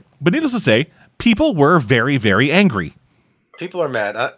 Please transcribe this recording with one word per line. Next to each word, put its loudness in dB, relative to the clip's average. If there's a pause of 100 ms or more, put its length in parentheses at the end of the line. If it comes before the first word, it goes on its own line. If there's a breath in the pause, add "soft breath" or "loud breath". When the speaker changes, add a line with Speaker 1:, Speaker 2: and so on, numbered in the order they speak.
(200)
Speaker 1:
but 0
needless -2
to -4
say, 0 (260 soft breath)
people 0
were 4
very, 0
very 2
angry. 0 (640)
Speaker 2:
People -10
are -4
mad. -6
I, -6